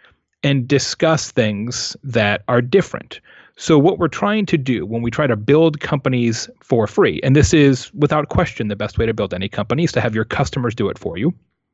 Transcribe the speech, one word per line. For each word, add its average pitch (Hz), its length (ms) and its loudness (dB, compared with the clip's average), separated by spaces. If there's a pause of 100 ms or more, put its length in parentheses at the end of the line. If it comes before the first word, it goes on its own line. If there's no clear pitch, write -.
(420)
and 139 240 0
discuss 151 640 0
things 110 720 -4
that 113 460 -2
are 120 140 2
different. - 580 -2 (360)
So 160 220 2
what 139 220 2
we're 160 80 0
trying 208 380 -2
to 165 120 0
do 127 260 -2
when 113 160 -6
we 117 120 -4
try 151 160 -2
to 117 80 0
build 151 420 2
companies 123 720 -2 (100)
for 113 280 0
free, 131 340 2
and 131 140 4
this 151 180 4
is 139 400 4
without 147 340 0
question - 380 -2
the 104 80 -4
best - 240 -6
way 113 80 2
to 113 80 -2
build 107 180 -4
any 92 160 -6
company, 123 360 -2
is - 80 -2
to 120 80 0
have 113 120 -2
your 110 120 -2
customers 123 500 -4
do 110 140 -2
it - 100 -8
for 82 180 -8
you. 127 160 -2 (420)